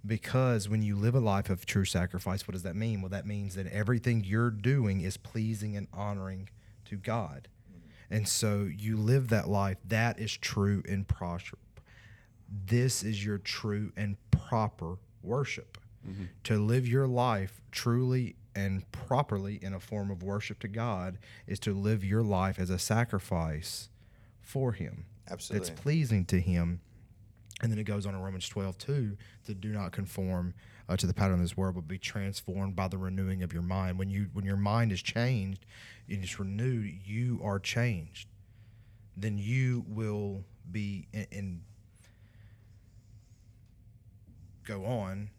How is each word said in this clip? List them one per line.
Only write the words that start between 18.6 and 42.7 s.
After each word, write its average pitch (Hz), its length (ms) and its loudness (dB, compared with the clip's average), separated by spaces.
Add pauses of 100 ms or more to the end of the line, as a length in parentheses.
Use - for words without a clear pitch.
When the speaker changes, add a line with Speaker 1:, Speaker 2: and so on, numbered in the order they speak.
Speaker 1:
properly 104 720 0
in 98 120 -4
a 92 60 -6
form 101 300 -4
of 92 140 -6
worship 104 360 -4
to 107 80 -6
God 101 500 -2 (280)
is 98 140 -4
to 107 120 0
live 98 320 2
your 104 200 4
life 95 340 2
as 92 100 0
a 90 120 2
sacrifice 87 1080 0 (500)
for 131 320 0
Him. 85 340 -6 (240)
Speaker 3:
Absolutely. 92 400 -4
Speaker 1:
That's 78 100 -12
pleasing 127 460 2
to 92 120 4
Him. 87 440 2 (800)
And 113 100 2
then 104 60 0
it 107 60 -2
goes 101 200 -2
on 101 100 -4
in 95 60 -6
Romans 92 260 -6
twelve 98 300 -4
two 117 400 -2 (300)
to, 107 80 -6
"Do 104 180 -6
not 98 200 -2
conform, 92 600 -2 (340)
uh, 92 120 2
to - 80 2
the 87 80 2
pattern 95 220 4
of 87 40 4
this 87 160 0
world, 92 200 0
but 82 120 -6
be 95 100 -6
transformed 98 760 -4
by 92 120 0
the 92 100 -2
renewing 92 440 0
of 85 80 -2
your 85 120 -2
mind." 92 360 0
When 98 120 0
you, 101 240 0
when 101 100 -2
your 98 140 2
mind 107 340 4
is 90 80 0
changed 110 640 0 (460)
and 98 120 -4
it's - 160 -8
renewed, 101 680 -2
you 117 360 -2
are 101 160 0
changed. 107 720 -2 (880)
Then 101 220 -2
you 123 500 2
will 104 560 -4 (260)
be, 101 440 -4
and, 104 180 -6
and 95 280 -6 (3000)